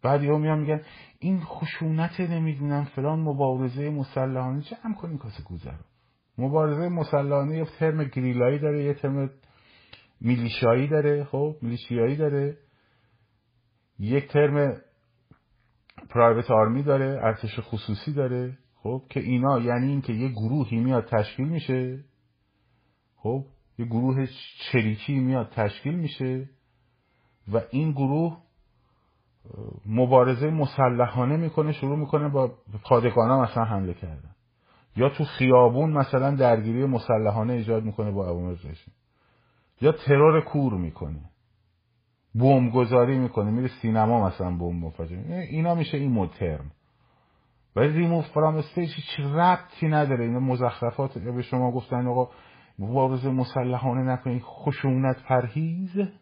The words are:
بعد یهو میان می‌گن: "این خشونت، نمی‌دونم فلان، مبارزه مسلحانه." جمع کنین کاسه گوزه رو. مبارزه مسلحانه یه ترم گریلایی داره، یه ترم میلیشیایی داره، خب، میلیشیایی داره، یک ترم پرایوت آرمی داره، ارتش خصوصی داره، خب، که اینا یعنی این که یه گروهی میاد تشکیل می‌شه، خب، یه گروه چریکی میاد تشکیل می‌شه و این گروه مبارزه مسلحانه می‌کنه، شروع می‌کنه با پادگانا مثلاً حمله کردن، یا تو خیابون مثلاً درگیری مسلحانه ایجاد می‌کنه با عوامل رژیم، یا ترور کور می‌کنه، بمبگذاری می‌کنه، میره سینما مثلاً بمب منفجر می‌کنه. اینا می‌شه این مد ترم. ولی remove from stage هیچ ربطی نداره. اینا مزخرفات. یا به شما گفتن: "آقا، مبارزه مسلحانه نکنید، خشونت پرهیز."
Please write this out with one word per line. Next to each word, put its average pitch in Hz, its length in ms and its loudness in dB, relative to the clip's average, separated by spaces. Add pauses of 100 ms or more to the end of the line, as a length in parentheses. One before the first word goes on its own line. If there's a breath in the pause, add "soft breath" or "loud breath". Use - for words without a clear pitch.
بعد 139 200 2
یهو 147 160 2
میان 151 200 0
می‌گن: 151 220 -2 (380 loud breath)
"این 185 220 -2
خشونت، 160 800 -4
نمی‌دونم 151 640 -2
فلان، 147 360 -4
مبارزه 135 720 -2
مسلحانه." 131 720 -4
جمع 226 340 -8
کنین 165 240 -10
کاسه 104 240 -14
گوزه 80 280 -12
رو. 76 140 -16 (540)
مبارزه 151 500 0
مسلحانه 143 680 -2
یه 160 80 -2
ترم 156 400 -2
گریلایی 127 540 0
داره، 147 260 -2
یه 143 100 0
ترم 139 360 -4 (920 soft breath)
میلیشیایی 120 680 2
داره، 147 360 2
خب، 147 380 -4
میلیشیایی 120 540 -2
داره، 143 420 -2 (1400)
یک 127 300 0
ترم 143 520 2 (1300)
پرایوت 117 420 4
آرمی 113 320 4
داره، 135 400 0
ارتش 110 380 -2
خصوصی 110 520 -6
داره، 127 460 -4 (160)
خب، 127 360 -6
که 139 100 -4
اینا 127 380 2
یعنی 120 280 0
این 139 140 0
که 123 120 -4
یه 117 160 -2
گروهی 113 520 -2
میاد 123 240 2
تشکیل 120 440 -2
می‌شه، 131 560 -4 (1120)
خب، 135 300 -6 (320)
یه 117 80 -4
گروه 127 400 0 (460)
چریکی 117 480 0
میاد 127 300 0
تشکیل 120 440 -2
می‌شه 135 540 -4 (1040)
و 113 80 2 (100)
این 156 220 0
گروه 147 460 0 (1500)
مبارزه 127 640 4
مسلحانه 127 840 2
می‌کنه، 156 360 0
شروع 143 260 -2
می‌کنه 147 300 -2
با 131 260 0 (280)
پادگانا 120 600 4
مثلاً 117 220 0
حمله 98 300 -4
کردن، 80 400 -14 (600 soft breath)
یا 127 120 4
تو 143 160 -2
خیابون 127 680 6
مثلاً 139 440 2
درگیری 120 500 2
مسلحانه 113 680 0
ایجاد 113 320 -2
می‌کنه 104 260 -4
با 98 160 -2
عوامل 87 280 -4
رژیم، 82 400 -16 (840)
یا 120 120 4
ترور 151 480 6
کور 139 340 -2
می‌کنه، 78 560 -6 (1040)
بمبگذاری 123 840 4
می‌کنه، 113 320 0
میره 123 180 0 (140)
سینما 110 440 2
مثلاً 90 240 -2
بمب 87 340 -4
منفجر 82 320 -10
می‌کنه. 160 340 -8
اینا 165 240 0
می‌شه 160 220 -2
این 139 160 0
مد 95 180 0
ترم. 76 400 -6 (1080)
ولی 156 320 2
remove 170 160 0
from 156 380 0
stage - 160 -6
هیچ 156 420 -6
ربطی 165 680 0
نداره. 139 360 2
اینا 117 160 0
مزخرفات. 120 760 -2
یا 117 160 -8
به 123 100 -4
شما 127 300 0
گفتن: 123 340 -4
"آقا، 123 240 0 (480 loud breath)
مبارزه 131 520 0
مسلحانه 127 840 0
نکنید، 123 300 -4
خشونت 131 800 -2
پرهیز." 165 760 -2 (240)